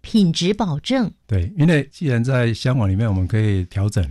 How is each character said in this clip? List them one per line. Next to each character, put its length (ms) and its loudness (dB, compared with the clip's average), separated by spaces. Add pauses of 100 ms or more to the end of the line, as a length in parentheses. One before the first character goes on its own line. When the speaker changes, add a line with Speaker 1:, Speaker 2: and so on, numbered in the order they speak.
Speaker 1:
品 320 2
质 180 -2
保 280 -4
证。 320 -2 (160)
Speaker 2:
对， 280 -2
因 120 4
为 240 2
既 160 -6
然 160 0
在 280 0
箱 240 -2
网 140 2
里 60 2
面， 120 0
我 60 0
们 140 0
可 120 0
以 260 0
调 220 -2
整。 240 0